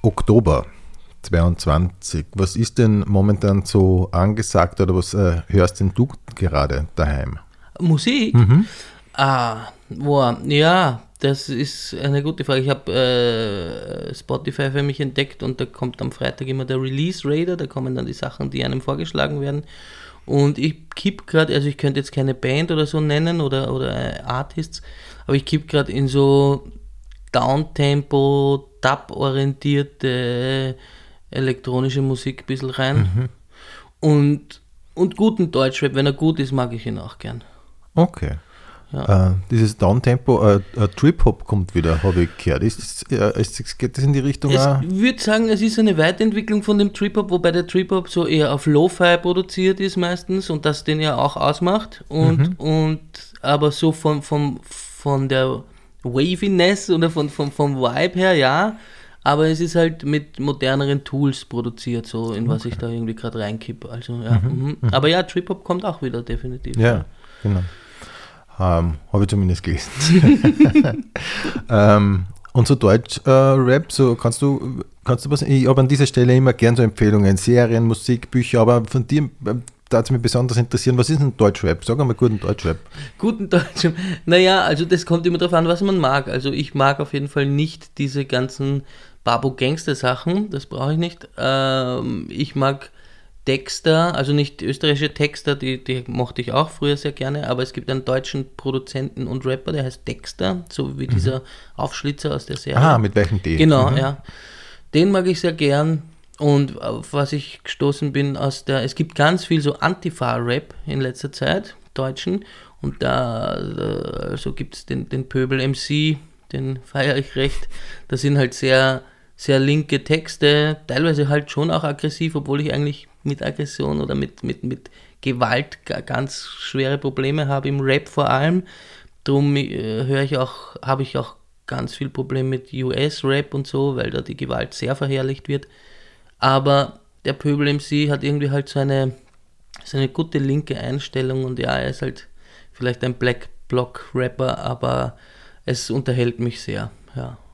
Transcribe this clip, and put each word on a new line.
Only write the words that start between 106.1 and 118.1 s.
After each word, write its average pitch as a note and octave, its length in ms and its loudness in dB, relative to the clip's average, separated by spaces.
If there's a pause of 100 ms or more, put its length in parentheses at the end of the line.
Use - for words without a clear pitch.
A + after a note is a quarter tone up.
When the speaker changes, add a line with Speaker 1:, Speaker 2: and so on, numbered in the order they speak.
Speaker 2:
Und C#3+ 400 2
auf A2+ 320 -8
was C#3+ 220 -2
ich - 300 -10
gestoßen C#3+ 500 -2
bin C#3 240 -2
aus C#3 260 -4
der, C3+ 180 0
es B2+ 120 -4
gibt D#3+ 200 -4
ganz E3+ 300 2
viel D#3+ 160 2
so C#3+ 200 0
Antifa-Rap B2+ 920 -4 (140)
in C#3 160 -4
letzter B2+ 300 -6
Zeit, E3 440 -4 (160)
deutschen, C3+ 540 -4 (340)
und C#3+ 220 -6
da, B1+ 560 -2
äh, G1+ 720 -6
also - 240 -6
gibt's - 320 -12
den, C3 240 -6
den C3 180 -6
Pöbel C3 320 -2
M C3+ 140 -2
C, D3+ 420 0 (360)
den C3+ 300 -6
feier C#3 360 -2
ich - 180 -6
recht. C3+ 320 0 (400)
Das C3 140 -2